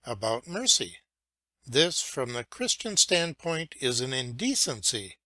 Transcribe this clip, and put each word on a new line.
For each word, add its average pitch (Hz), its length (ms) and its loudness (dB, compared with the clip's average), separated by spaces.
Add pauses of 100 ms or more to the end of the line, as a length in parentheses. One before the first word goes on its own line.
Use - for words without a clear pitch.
about 113 420 -2
mercy. 185 500 0 (680)
This, 151 380 4
from 123 300 -4
the 120 100 -4
Christian 226 540 -2
standpoint, 165 840 2
is 123 180 2
an 131 140 -2
indecency. 123 1120 -2